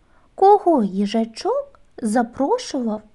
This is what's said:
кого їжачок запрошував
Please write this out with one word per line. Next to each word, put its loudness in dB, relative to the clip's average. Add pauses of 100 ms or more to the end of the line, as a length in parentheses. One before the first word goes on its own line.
(340)
кого 4
їжачок -4 (220)
запрошував -2 (120)